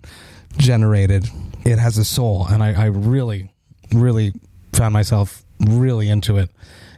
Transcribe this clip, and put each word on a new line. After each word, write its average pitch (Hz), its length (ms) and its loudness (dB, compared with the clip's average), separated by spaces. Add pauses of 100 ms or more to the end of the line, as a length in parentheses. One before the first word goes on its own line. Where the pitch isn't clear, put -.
(580)
generated. 107 720 2 (360)
It 117 140 2
has 117 180 0
a 107 80 2
soul, 104 440 -2
and 107 140 2
I, 107 200 0
I - 20 2
really, 107 680 -2 (400)
really 113 420 2 (400)
found 110 200 0
myself 104 500 0 (160)
really 113 500 2
into 104 280 0
it, 92 120 -2 (480)